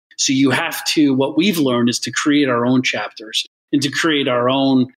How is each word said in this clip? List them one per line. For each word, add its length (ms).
So 160
you 180
have 360
to, 280
what 220
we've 220
learned 300
is 120
to 100
create 380
our 180
own 160
chapters 640
and 100
to 80
create 360
our 220
own 400